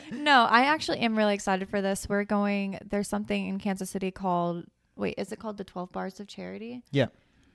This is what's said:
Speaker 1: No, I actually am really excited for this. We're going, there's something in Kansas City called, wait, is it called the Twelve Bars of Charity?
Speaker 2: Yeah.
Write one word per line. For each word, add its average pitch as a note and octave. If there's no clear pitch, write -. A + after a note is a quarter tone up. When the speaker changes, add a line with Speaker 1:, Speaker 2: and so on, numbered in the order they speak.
Speaker 1:
No, C4+
I A#3
actually D4+
am A3
really G#3
excited G3
for G3+
this. G3
We're G3+
going, G3+
there's G3+
something G3+
in F#3+
Kansas G3
City F#3+
called, F3
wait, G3+
is G3
it G#3+
called G#3+
the G3
Twelve F3+
Bars F#3+
of G3+
Charity? G#3
Speaker 2:
Yeah. C3+